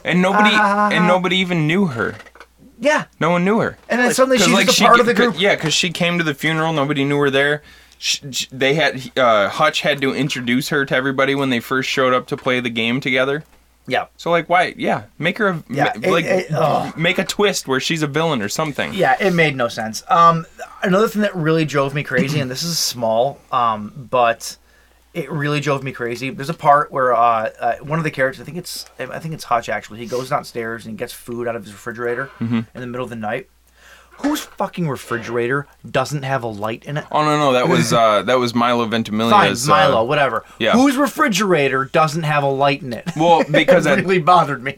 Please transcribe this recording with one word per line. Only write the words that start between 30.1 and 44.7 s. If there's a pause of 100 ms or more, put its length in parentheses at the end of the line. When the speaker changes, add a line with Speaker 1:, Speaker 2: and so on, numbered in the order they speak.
Speaker 2:
downstairs
and
he
gets
food
out
of
his
refrigerator (100)
Speaker 1:
Mm-hmm. (160)
Speaker 2:
in
the
middle
of
the
night. (680)
Whose
fucking
refrigerator (220)
doesn't
have
a
light
in
it?
Speaker 1:
Oh,
no,
no,
that
was,
Speaker 2:
<laughs>
Speaker 1:
uh,
that
was
Milo
Ventimiglia's,
Speaker 2:
Fine,
Milo,
Speaker 1:
uh,
Speaker 2:
whatever. (160)
Speaker 1:
yeah.
Speaker 2:
Whose
refrigerator
doesn't
have
a
light
in
it?
Speaker 1:
Well,
Speaker 2:
<laughs>
Speaker 1:
because
Speaker 2:
It
Speaker 1:
at,
Speaker 2:
really
bothered
me.